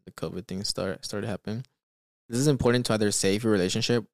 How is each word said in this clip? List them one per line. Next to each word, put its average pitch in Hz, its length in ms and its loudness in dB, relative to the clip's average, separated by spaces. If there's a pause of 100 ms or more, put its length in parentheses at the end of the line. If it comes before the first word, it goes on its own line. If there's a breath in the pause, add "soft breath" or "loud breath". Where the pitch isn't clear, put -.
the 92 60 -20
covid 90 380 -10
thing 95 160 -8
start-, - 400 -4
started 104 240 -6
happening. 107 360 -8 (640)
This 117 120 -2
is 147 80 4
important 123 380 4
to 113 80 2
either 107 160 2
save 98 340 2
your 110 80 4
relationship 107 600 2